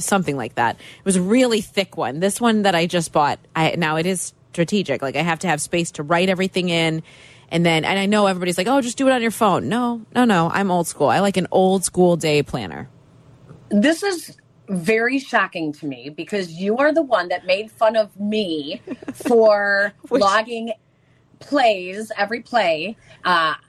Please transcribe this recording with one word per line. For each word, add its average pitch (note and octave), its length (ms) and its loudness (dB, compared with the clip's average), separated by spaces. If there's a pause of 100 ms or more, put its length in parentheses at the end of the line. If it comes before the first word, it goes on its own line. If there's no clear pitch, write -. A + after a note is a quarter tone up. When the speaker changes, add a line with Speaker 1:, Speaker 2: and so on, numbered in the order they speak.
Speaker 1:
something D#3 360 0
like A#2 180 -8
that. A#2 220 0
It - 280 -20
was F#3+ 120 2
a F#3 40 0
really A3+ 400 2
thick - 360 -6
one. B2 220 -4
This G3 220 -2
one A3+ 220 2
that G3 100 4
I E3+ 140 2
just E3+ 240 -2
bought, C#3+ 260 2 (180)
I, D#3+ 220 0
now D#3+ 200 0
it E3 80 -2
is F#3 280 -6 (200)
strategic. E3+ 480 -2
Like, C3 140 -6
I C#3+ 60 -2
have E3 180 -2
to - 80 -6
have D3+ 140 0
space E3+ 300 -4
to - 120 -8
write E3+ 260 2
everything F#3 400 -2
in. E3 340 0 (480)
And E3+ 140 2
then, D#3+ 200 4
and F#3+ 140 0
I G3 80 -2
know G#3 200 4
everybody's F3+ 300 -2
like, F#3 100 -2
"Oh, C#4 140 2
just A#3+ 160 -6
do C4+ 100 2
it C4 40 6
on B3+ 100 2
your A3+ 100 0
phone." F3+ 380 0
No, A#3 320 -2 (140)
no, B3 100 4
no. E3+ 260 4
I'm G3 200 -2
old E3+ 160 0
school. - 220 0
I B2 100 4
like G3 180 0
an F3+ 140 0
old F#3 320 2
school F3+ 320 4
day D3+ 280 2
planner. G2 460 -8 (800)
Speaker 2:
This C4 340 2
is F#4 320 -6 (320)
very A3 520 0
shocking F#3 540 -2
to D#3+ 120 -14
me C3 240 -10
because E3+ 440 -6
you G3 240 -2
are C#4+ 160 2
the D#4+ 100 2
one G#3 260 0
that F3+ 160 -6
made G3+ 260 -2
fun A3+ 240 2
of G#3+ 240 -2
me G3 640 -4 (160)
Speaker 1:
<laughs> - 160 -14
Speaker 2:
for G3+ 800 2 (160)
Speaker 1:
Which B3+ 120 2
Speaker 2:
logging A3 520 0 (680)
plays, G#3+ 800 -2
every G#3 240 -4
play, F#3+ 560 -2 (260)
uh, E3 320 2 (140)